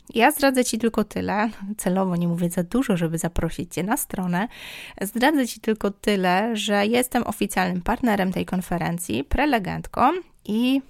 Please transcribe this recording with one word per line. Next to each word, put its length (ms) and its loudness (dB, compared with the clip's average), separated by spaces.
Ja 160 6
zdradzę 340 2
Ci 140 -2
tylko 260 0
tyle, 460 -2
celowo 400 0
nie 120 0
mówię 220 0
za 120 -2
dużo, 340 0
żeby 220 0
zaprosić 560 -2
Cię 80 -2
na 140 0
stronę. 520 -2
Zdradzę 460 2
Ci 140 -10
tylko 300 0
tyle, 640 2
że 300 0
jestem 400 0
oficjalnym 560 -2
partnerem 500 0
tej 140 -2
konferencji, 760 -4
prelegentką 880 0
i 460 2